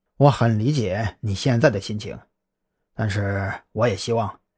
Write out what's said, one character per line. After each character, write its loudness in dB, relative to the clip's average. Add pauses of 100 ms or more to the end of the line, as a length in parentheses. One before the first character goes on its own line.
(160)
我 6
很 2
理 0
解 -2
你 -4
现 0
在 6
的 -2
心 -8
情， -12 (760)
但 -2
是 -2 (160)
我 0
也 0
希 -6
望 -2 (180)